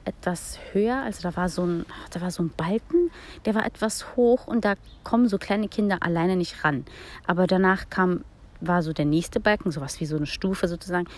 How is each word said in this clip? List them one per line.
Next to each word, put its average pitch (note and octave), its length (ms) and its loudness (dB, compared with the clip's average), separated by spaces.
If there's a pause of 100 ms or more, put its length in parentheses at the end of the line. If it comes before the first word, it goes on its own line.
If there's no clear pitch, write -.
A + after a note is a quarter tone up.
etwas - 540 -6 (120)
höher, A3 260 2
also B3+ 260 -6
da F3 120 -4
war F3+ 140 0
so F3+ 160 -2
ein, E3+ 200 0 (260)
da F3 100 -6
war F3+ 100 -2
so F3 120 -2
ein E3 60 0
Balken, A3+ 640 0 (340)
der G#3+ 100 2
war A3 100 0
etwas - 500 -4
hoch A#3+ 320 4
und A3+ 180 0
da G3+ 100 4 (280)
kommen A#3+ 240 4
so G3 100 2
kleine G#3 300 -2
Kinder G3+ 340 0
alleine E3+ 340 2
nicht - 280 -2
ran. C#3+ 220 2 (400)
Aber F3+ 220 2
danach F#3 420 4
kam, F3+ 340 2 (380)
war F3 220 2
so D#3 100 -2
der D3+ 120 0
nächste D#3+ 340 2
Balken, G#3 320 2
sowas C#3+ 280 -8
wie D#3+ 60 -2
so D3+ 100 -4
eine D3 120 -2
Stufe F#3+ 400 -2
sozusagen. F3 400 -2 (100)